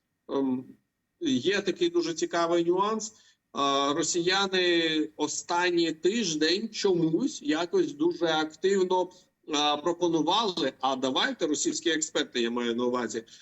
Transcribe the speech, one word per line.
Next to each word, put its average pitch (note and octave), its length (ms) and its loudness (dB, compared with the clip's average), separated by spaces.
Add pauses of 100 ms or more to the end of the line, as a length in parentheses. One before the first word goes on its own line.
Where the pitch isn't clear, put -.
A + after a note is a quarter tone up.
(300)
ем, C3+ 360 -2 (560)
є D#3+ 400 0
такий F3 280 0
дуже E3 240 0
цікавий E3+ 520 0
нюанс. G3+ 480 0 (380)
А, C#3 420 0
росіяни E3+ 1200 0
останній E3+ 760 0
тиждень F3+ 800 0
чомусь E3+ 720 0
якось D#3 520 0
дуже D#3+ 320 0
активно, F3+ 880 0 (420)
а, D3 240 2
пропонували: E3+ 1040 0
«А C3+ 160 0
давайте», D#3+ 520 -2
російські D3+ 420 -2
експерти, D#3 520 -2
я A#2 100 0
маю A#2+ 240 -2
на B2 100 -2
увазі, A#2+ 380 -4 (180)